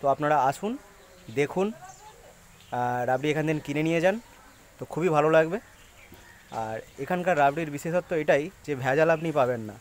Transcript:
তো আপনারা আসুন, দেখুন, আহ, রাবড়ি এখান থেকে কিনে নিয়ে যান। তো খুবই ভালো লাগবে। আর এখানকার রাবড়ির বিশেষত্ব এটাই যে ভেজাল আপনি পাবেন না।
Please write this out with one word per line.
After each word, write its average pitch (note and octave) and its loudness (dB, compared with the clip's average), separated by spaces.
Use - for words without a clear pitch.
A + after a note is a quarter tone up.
তো C#3+ 0
আপনারা D3 2
আসুন, G3+ -2
দেখুন, F3+ -2
আহ, B2 -2
রাবড়ি C3 0
এখান D3+ 0
থেকে D#3 0
কিনে C#3+ -4
নিয়ে E3 0
যান। F#3+ 2
তো C3 -10
খুবই D#3+ -2
ভালো D#3 4
লাগবে। D#3+ 4
আর A2+ -6
এখানকার F3 -2
রাবড়ির D3 2
বিশেষত্ব E3+ -4
এটাই D#3 2
যে D3 -4
ভেজাল C#3 2
আপনি E3 0
পাবেন B2+ 0
না। G#2+ -10